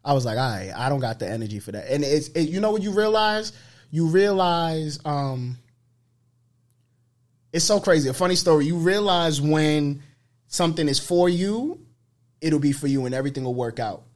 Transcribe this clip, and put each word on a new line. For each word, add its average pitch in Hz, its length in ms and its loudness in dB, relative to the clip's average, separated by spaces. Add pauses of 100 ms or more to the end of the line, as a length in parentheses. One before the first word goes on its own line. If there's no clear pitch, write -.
I 143 100 0
was 131 100 0
like, 113 140 -2
"All 131 120 0
right, 95 240 -8
I 123 140 -4
don't 139 120 0
got 113 200 -4
the 95 100 -4
energy 107 300 -6
for 104 120 -14
that." 101 160 -8
And 143 140 0
it's, 151 260 0
it, 165 200 0
you 180 120 -4
know 214 120 2
what 214 100 -2
you 208 80 -4
realize? 214 640 0 (400)
You 160 160 0
realize, 170 960 2
um, 131 540 -4 (1900)
it's 165 120 -2
so 208 140 4
crazy. 160 300 2
A 127 60 -2
funny 180 200 0
story. 156 320 4
You 165 120 0
realize 175 640 2
when 151 600 2 (460)
something 165 400 0
is 139 100 0
for 175 300 2
you, 214 500 -2 (640)
it'll 156 180 2
be 143 140 2
for 139 160 -4
you 135 180 0
and 127 80 -4
everything 139 300 -4
will 123 100 -4
work 120 240 -6
out 107 240 -6 (140)